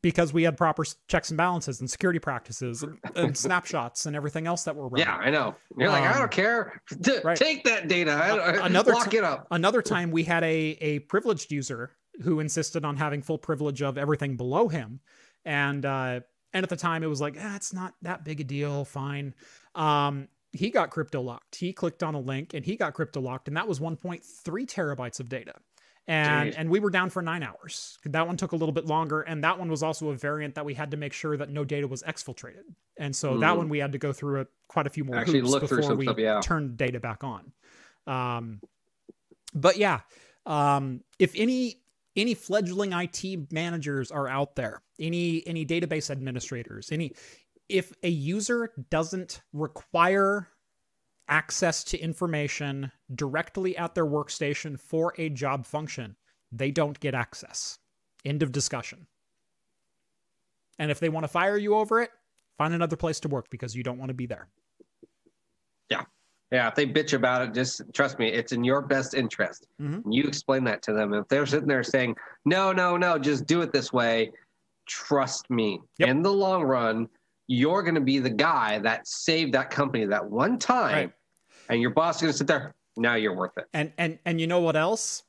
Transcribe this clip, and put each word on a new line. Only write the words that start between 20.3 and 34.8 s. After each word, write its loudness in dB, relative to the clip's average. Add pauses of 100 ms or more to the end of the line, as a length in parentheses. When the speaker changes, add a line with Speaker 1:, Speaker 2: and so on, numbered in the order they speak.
Speaker 1:
he -2
got 2
crypto -6
locked. -10
He -6
clicked -4
on -2
a -4
link -6
and -8
he -4
got -2
crypto -6
locked. -6
And -4
that -2
was -2
one -4
point -10
three -8
terabytes -6
of -8
data. -10 (540)
And, 2
Speaker 2:
Jeez. -10
Speaker 1:
and -2
we 4
were 2
down 2
for -4
nine -4
hours. -12
That 0
one -4
took -4
a -2
little 0
bit -2
longer. 0
And -6
that 2
one -4
was -2
also -2
a -4
variant -6
that -8
we -6
had -6
to -6
make -6
sure -4
that -6
no -2
data -2
was -8
exfiltrated. -10 (340)
And -6
so -2
that 6
Speaker 2:
Mm. 2
Speaker 1:
one, -2
we 0
had -2
to -6
go -2
through -4
a, -6 (220)
quite 0